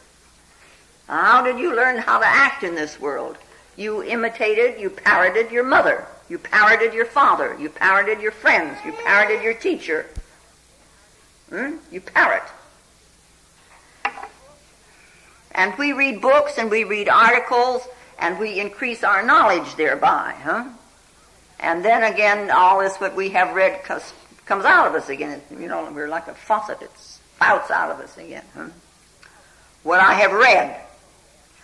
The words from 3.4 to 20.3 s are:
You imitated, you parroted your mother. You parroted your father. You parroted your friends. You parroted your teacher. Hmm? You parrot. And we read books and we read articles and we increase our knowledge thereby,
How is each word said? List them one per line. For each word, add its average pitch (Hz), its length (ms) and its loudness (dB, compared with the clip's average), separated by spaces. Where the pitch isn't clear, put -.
You 214 260 -6
imitated, 226 800 -2
you 190 80 -6
parroted 202 600 0
your 240 140 0
mother. 262 420 2
You 170 60 -8
parroted 220 560 2
your 226 120 -2
father. 180 540 2
You 147 80 -8
parroted 202 540 0
your 214 100 -4
friends. 170 540 0
You 156 80 -8
parroted 208 500 0
your 226 100 -2
teacher. 226 520 -4
Hmm? 262 260 -8
You 359 80 -12
parrot. - 440 0
And 190 240 -2
we 285 140 -2
read 262 300 -2
books 285 360 2
and 226 140 -4
we 220 140 0
read 202 240 -2
articles 240 760 2
and 180 220 -4
we 208 220 -4
increase 226 420 -8
our 202 180 2
knowledge 214 540 2
thereby, 151 680 0